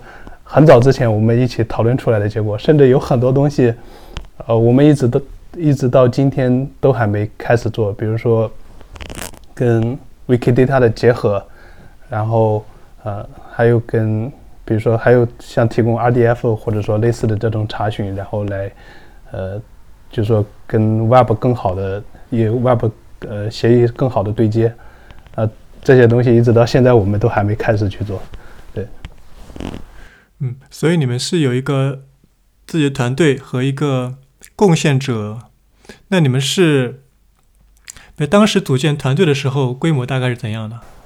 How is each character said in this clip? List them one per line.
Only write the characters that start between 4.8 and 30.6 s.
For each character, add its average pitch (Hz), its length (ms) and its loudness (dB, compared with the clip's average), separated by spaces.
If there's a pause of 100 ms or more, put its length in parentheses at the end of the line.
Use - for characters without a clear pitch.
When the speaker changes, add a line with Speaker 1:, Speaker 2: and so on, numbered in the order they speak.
Speaker 1:
一 151 80 6
直 139 140 0
都， 120 140 0 (340)
一 156 180 0
直 131 140 -2
到 127 180 4
今 139 240 0
天 135 400 -2 (120)
都 135 100 4
还 117 160 0
没 104 300 -2
开 - 180 0
始 117 140 -2
做， 107 240 -4
比 - 100 -8
如 110 140 -2
说 113 340 0 (1040)
跟 120 440 0 (300)
Wikidata 127 500 2
的 123 120 4
结 120 240 2
合， 101 280 -2 (680)
然 110 180 -4
后， 110 380 0 (380)
呃， 107 220 -8 (240)
还 117 180 0
有 120 120 4
跟， 110 500 -2 (360)
比 113 80 -2
如 110 80 0
说 117 160 0
还 120 140 2
有 123 140 4 (140)
像 - 260 -2
提 117 160 0
供 113 160 0
R 120 140 0
D 120 160 2
F 120 260 0
或 107 160 -6
者 107 120 -2
说 107 160 -2
类 117 160 0
似 - 120 -4
的 110 120 -2
这 113 120 -2
种 107 200 -4
查 107 200 -6
询， 101 240 -6
然 98 120 -8
后 104 180 -6
来， 98 260 -6 (600)
呃， 95 260 -10 (540)
就 113 100 -4
是 104 40 0
说 107 200 0 (220)
跟 110 400 0
Web 123 320 4
更 123 160 0
好 98 180 -4
的， 98 300 -6 (260)
也 113 200 0
Web， 120 380 0 (340)
呃， 104 280 -8
协 113 240 2
议 120 140 4
更 123 220 -2
好 110 120 -2
的 107 120 -4
对 110 160 0
接， 113 240 0 (600)
呃， 110 140 -2 (320)
这 135 140 4
些 127 100 8
东 117 160 2
西 120 140 4
一 117 60 6
直 117 100 4
到 117 140 4
现 123 180 2
在 127 80 6
我 110 140 4
们 101 120 -2
都 113 120 0
还 110 120 0
没 104 140 -2
开 107 220 -2
始 101 100 0
去 95 160 -6
做， 98 180 -8 (520)
对。 98 120 -8 (1600)
Speaker 2:
嗯， 123 120 -8 (160)